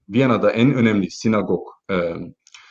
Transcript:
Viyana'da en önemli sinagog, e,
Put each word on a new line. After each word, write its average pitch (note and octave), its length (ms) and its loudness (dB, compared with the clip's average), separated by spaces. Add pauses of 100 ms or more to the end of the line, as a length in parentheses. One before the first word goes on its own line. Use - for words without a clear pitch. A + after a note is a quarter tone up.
Viyana'da A2 420 2
en A#2+ 220 2
önemli A2 380 2
sinagog, G2 560 -2 (240)
e, E2+ 220 -2 (580)